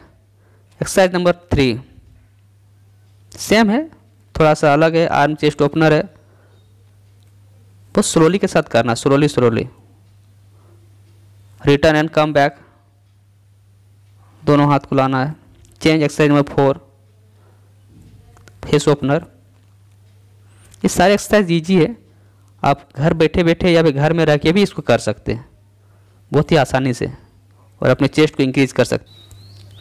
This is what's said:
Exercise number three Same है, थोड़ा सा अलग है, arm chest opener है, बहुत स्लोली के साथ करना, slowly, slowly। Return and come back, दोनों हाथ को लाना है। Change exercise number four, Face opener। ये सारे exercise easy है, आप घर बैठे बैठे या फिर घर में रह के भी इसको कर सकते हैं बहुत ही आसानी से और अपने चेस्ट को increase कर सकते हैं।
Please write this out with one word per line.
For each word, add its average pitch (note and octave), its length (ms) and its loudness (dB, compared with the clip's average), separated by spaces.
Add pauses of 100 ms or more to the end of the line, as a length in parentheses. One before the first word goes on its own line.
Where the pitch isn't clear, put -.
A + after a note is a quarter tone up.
(800)
Exercise F#3 340 0
number F3 180 0 (200)
three B2+ 260 0 (1500)
Same G#3 380 0
है, C4 120 -2 (520)
थोड़ा D#3 200 2
सा D3+ 180 2
अलग D#3+ 240 2
है, E3 100 2
arm D3 280 0
chest D3 280 -2
opener D3+ 300 2
है, D#3 100 2 (1900)
बहुत G#3 120 0
स्लोली E3+ 320 2
के F#3+ 80 -2
साथ E3 260 -4
करना, A#2 220 0
slowly, C#3 360 0
slowly। A#2 340 0 (2000)
Return D3 420 2
and D#3+ 160 -6
come D3+ 180 0
back, C#3+ 240 0 (1800)
दोनों D3 260 2
हाथ C#3+ 120 0
को - 160 -6
लाना C3+ 280 -2
है। D3+ 100 -8 (460)
Change D#3 220 0
exercise D3 280 0
number C#3+ 240 0
four, C#3 320 0 (1800)
Face D3+ 240 0
opener। C#3+ 380 -2 (1600)
ये G3 40 0
सारे F#3+ 260 0
exercise G3+ 380 0
easy E3+ 300 2
है, A#3 120 -2 (680)
आप - 340 -2
घर D#3+ 180 0
बैठे E3 300 0
बैठे E3 280 0
या E3 100 4
फिर D#3+ 120 2
घर D3 180 0
में E3 140 0
रह D3+ 100 2
के D3+ 160 0
भी G3+ 100 2
इसको F#3 200 -2
कर A#2 180 0
सकते G#2+ 320 -6
हैं A#2+ 120 -10 (880)
बहुत D3 200 0
ही E3 40 4
आसानी C3 380 0
से - 120 -6 (720)
और - 80 0
अपने B2+ 200 2
चेस्ट D3+ 280 0
को C#3+ 60 0
increase C3 300 0
कर A#2+ 120 0
सकते - 260 -6
हैं। - 720 -20